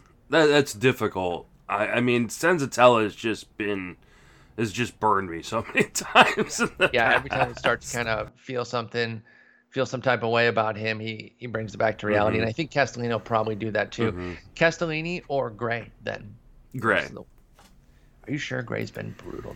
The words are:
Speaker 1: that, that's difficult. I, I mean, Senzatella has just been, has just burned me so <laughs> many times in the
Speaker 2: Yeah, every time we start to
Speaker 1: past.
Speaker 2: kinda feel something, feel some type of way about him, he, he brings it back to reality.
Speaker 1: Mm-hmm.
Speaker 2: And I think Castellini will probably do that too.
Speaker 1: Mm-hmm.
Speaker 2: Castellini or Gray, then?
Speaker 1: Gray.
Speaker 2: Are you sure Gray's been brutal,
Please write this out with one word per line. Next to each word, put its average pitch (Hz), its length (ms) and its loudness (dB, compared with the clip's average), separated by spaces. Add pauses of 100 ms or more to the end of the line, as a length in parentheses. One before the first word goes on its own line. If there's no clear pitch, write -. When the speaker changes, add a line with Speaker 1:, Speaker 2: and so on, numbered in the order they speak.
(300)
Speaker 1:
that, 151 180 6
that's 147 260 4
difficult. 101 760 0 (220)
I, 101 180 0
I 110 140 0
mean, 120 280 2
Senzatella 123 760 6
has 101 120 -2
just - 420 -6
been, 98 400 -6 (600)
has 110 140 0
just 110 280 -4
burned 98 300 2
me 82 140 -8
so 113 260 -6
<laughs> - 40 -14
many 269 160 2
times - 720 2
in 233 180 0
the - 160 2
Speaker 2:
Yeah, 120 220 4
every 127 140 -2
time 127 200 -2
we 120 60 -14
start 120 260 0
to - 60 -18
Speaker 1:
past. - 80 -8
Speaker 2:
kinda 113 420 -4
feel 120 280 -6
something, 117 560 -4 (480)
feel 131 160 0
some 123 160 -6
type 120 220 2
of 113 80 0
way 117 160 4
about 110 300 0
him, 110 220 -4
he, 110 380 -10
he 123 100 -12
brings 110 260 -6
it 104 40 -14
back 110 220 0
to 107 80 -4
reality. 104 300 2
Speaker 1:
Mm-hmm. 110 60 0
Speaker 2:
And 113 60 -2
I 113 40 -6
think 156 180 -6
Castellini 120 380 0
will 113 100 -2
probably 110 360 -2
do 107 160 -6
that 104 200 -2
too. 113 200 -2
Speaker 1:
Mm-hmm. 90 200 -8 (240)
Speaker 2:
Castellini 165 720 -2
or 135 220 -2
Gray, 113 420 -6 (120)
then? 104 320 -10 (440)
Speaker 1:
Gray. 95 360 2
Speaker 2:
Are - 1160 -20
you 147 60 -4
sure 127 240 -6
Gray's - 300 -6
been - 260 -10
brutal, - 380 -12